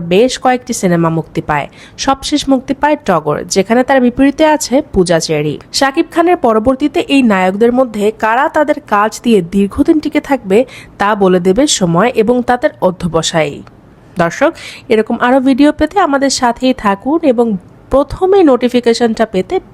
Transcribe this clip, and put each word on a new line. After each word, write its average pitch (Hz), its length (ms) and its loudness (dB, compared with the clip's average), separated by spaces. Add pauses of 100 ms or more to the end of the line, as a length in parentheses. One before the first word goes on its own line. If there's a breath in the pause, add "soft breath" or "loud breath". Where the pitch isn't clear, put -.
(140)
বেশ 240 180 2 (120)
কয়েকটি 254 300 -2
সিনেমা 170 360 0
মুক্তি 160 320 -4
পায়। 147 260 -4 (300 loud breath)
সবশেষ 269 440 -4 (100)
মুক্তি 262 220 -2
পায় 294 320 0
টগর, 156 320 0 (160)
যেখানে 226 300 0
তার 269 180 2
বিপরীতে 269 420 2 (120)
আছে 262 200 -4 (160)
পূজা 175 280 2
চেরি। 151 360 -2 (160)
শাকিব 277 420 0
খানের 339 320 2
পরবর্তীতে 262 540 0 (160)
এই 269 60 6 (100)
নায়কদের 196 480 2
মধ্যে 214 260 -2 (180)
কারা 233 220 0 (100)
তাদের 302 220 0 (160)
কাজ 214 180 2 (120)
দিয়ে 226 160 4 (140)
দীর্ঘদিন 202 500 0
টিকে 294 260 -2
থাকবে, 214 280 0 (400 loud breath)
তা 202 180 0
বলে 185 320 2
দেবে 202 160 2 (160)
সময় 180 360 2
এবং 226 200 2 (140)
তাদের 247 220 0 (100)
অধ্যবসায়ী। 165 760 -2 (680)
দর্শক, 269 300 0 (380 loud breath)
এরকম 220 260 0 (120)
আরও 262 120 4
ভিডিও 269 400 4
পেতে 302 180 -2 (100)
আমাদের 277 320 0
সাথেই 254 340 0 (100)
থাকুন 220 400 -2
এবং 240 240 2 (460)
প্রথমে 370 500 2
নোটিফিকেশনটা 240 920 2
পেতে 190 220 -2 (180)